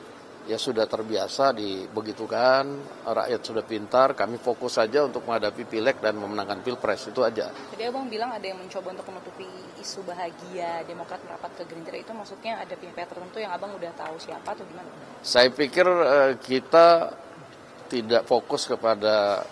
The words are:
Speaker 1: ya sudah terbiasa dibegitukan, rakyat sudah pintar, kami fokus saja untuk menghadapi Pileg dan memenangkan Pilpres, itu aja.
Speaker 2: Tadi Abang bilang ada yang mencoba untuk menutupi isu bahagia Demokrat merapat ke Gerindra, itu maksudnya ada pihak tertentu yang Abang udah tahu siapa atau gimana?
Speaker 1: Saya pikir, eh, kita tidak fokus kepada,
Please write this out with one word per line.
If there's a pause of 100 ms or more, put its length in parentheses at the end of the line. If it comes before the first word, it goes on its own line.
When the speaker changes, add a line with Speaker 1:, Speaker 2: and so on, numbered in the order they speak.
(460)
Speaker 1:
ya
sudah
terbiasa
dibegitukan, (240)
rakyat
sudah
pintar,
kami
fokus
saja
untuk
menghadapi
Pileg
dan
memenangkan
Pilpres,
itu
aja.
Speaker 2:
Tadi
Abang
bilang
ada
yang
mencoba
untuk
menutupi (320)
isu
bahagia
Demokrat
merapat
ke
Gerindra,
itu
maksudnya
ada
pihak
tertentu
yang
Abang
udah
tahu
siapa
atau
gimana? (400)
Speaker 1:
Saya
pikir,
eh,
kita (760)
tidak
fokus
kepada,